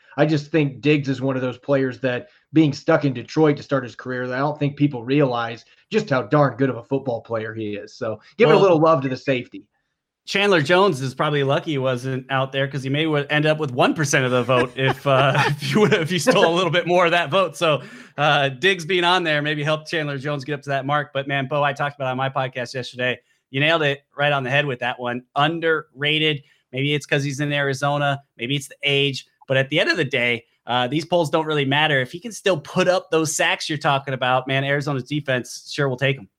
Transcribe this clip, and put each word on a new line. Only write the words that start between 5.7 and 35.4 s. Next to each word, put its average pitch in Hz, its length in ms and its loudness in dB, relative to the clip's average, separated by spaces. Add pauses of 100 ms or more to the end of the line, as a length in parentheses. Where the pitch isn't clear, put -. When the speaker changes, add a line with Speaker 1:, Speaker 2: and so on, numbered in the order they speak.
Speaker 1:
just 208 220 -2
how 127 120 2
darn 135 340 2
good 135 120 2
of 113 80 -4
a 117 60 -14
football 131 380 -4
player 110 340 -8
he 107 180 -6
is. - 220 -14
So 113 240 -6 (180)
give 247 120 6
it - 20 8
a 214 40 8
Speaker 2:
Well, 196 60 6
Speaker 1:
little 180 200 6
love 160 200 4
to 135 80 -2
the 127 80 -6
safety. - 480 -4 (640)
Speaker 2:
Chandler 196 340 4
Jones 175 400 4
is 131 140 -6
probably 147 280 0
lucky 156 280 0
he 139 80 -2
wasn't 131 500 -4
out 135 220 -2
there, 135 160 -2
'cause 135 160 -6
he 135 60 -4
may 151 180 0
would 143 240 -2
end 151 160 2
up 156 100 2
with 151 140 -4
one 165 240 2
percent 143 280 2
of 127 80 0
the 123 120 2
vote 127 320 2
if, 131 320 0
uh, 135 280 4
<laughs> 139 120 2
if 139 240 -4
you 196 100 2
would, 190 120 4
if 170 180 0
you 175 80 0
stole 185 260 4
a 165 100 2
little 175 140 2
bit 165 160 0
more 175 200 4
of 165 60 4
that 170 200 0
vote. 180 260 0
So, 151 240 2 (360)
uh, 143 320 2
Diggs 165 360 0
being 175 180 0
on 180 200 4
there 151 180 0
maybe 147 220 -4
helped 156 260 -2
Chandler 147 300 -4
Jones 143 260 -6
get 147 80 -6
up 139 80 -8
to 143 80 -12
that 135 160 -2
mark. 143 260 -2
But 135 160 -6
man, 139 200 -4
Bo, 143 160 0
I 143 100 0
talked 143 220 -6
about 131 140 -4
it - 20 -2
on 127 60 -4
my 135 120 -2
podcast 131 460 -6
yesterday. 123 440 -4 (300)
You 135 120 -2
nailed 160 200 2
it 143 220 0 (120)
right 147 160 0
on 139 120 -2
the 123 80 -4
head 147 160 2
with 127 120 -4
that 120 200 -4
one. 123 240 -6 (120)
Underrated. 151 1080 0 (280)
Maybe 139 220 -2
it's 143 140 -4
'cause 147 160 0
he's 139 160 -6
in 147 120 -2
Arizona. 143 680 -2 (160)
Maybe 120 180 -4
it's 143 120 -6
the - 160 -20
age. 139 420 0 (220)
But 135 100 0
at 135 120 0
the 151 100 0
end 247 100 0
of 269 80 0
the 156 80 0
day, 120 400 -2 (220)
uh, 123 200 0
these 151 160 -4
polls 165 280 0
don't 160 160 -2
really 151 180 0
matter. 143 340 2
If 127 120 -4
he 175 80 -12
can 233 120 -12
still 185 280 -2
put 185 280 -2
up 185 220 0
those 160 260 0
sacks 180 320 0
you're 156 120 -4
talking 139 340 0
about, 131 340 0
man, 135 160 0
Arizona's 143 400 -2
defense 139 720 -6